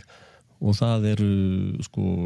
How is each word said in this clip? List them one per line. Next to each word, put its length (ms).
Og 140
það 300
eru, 760
sko, 200